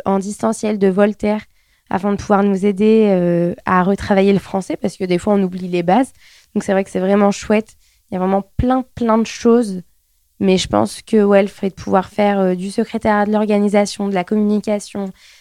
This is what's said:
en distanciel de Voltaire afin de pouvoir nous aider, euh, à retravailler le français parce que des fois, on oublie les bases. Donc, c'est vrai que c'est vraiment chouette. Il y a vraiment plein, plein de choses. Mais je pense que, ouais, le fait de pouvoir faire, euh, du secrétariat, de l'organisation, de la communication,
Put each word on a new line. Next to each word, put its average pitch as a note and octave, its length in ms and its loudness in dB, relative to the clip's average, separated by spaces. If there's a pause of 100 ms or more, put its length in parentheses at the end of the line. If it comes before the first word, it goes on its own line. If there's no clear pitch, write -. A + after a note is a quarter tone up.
en G3 120 0
distanciel G#3+ 600 -4
de G3 100 2
Voltaire G#3 540 0 (480)
afin F#3+ 200 -2
de G3+ 60 0
pouvoir G3 260 0
nous G3 220 0
aider, G#3+ 460 4
euh, F3 440 0 (120)
à F#3 160 2
retravailler G3 500 2
le G3 60 2
français G3 400 -6
parce - 180 -6
que F#3+ 80 -8
des F3+ 140 0
fois, G#3 160 0
on G3+ 80 2
oublie F#3 260 -6
les F3 140 -2
bases. G3+ 300 0 (420)
Donc, G#3 100 -2
c'est G3+ 80 -2
vrai G3 120 2
que F#3+ 60 -14
c'est F#3 100 -4
vraiment G3+ 320 2
chouette. - 440 -4 (340)
Il - 40 -8
y - 20 -6
a F3+ 40 -6
vraiment G3 360 -2
plein, B3+ 260 0 (120)
plein A3+ 240 0
de A3 80 0
choses. A3+ 560 0 (560)
Mais F#3+ 200 2
je - 100 -6
pense G#3 320 0
que, G#3+ 240 2
ouais, G3+ 160 4
le G3 80 0
fait G3 220 -8
de - 40 -10
pouvoir G3 360 -2
faire, G3+ 280 0
euh, F#3 160 2
du F#3 160 -6
secrétariat, G#3+ 540 -2
de G#3 80 -2
l'organisation, G#3 760 0
de G3+ 60 -4
la F#3 100 -2
communication, G#3 840 -2 (340)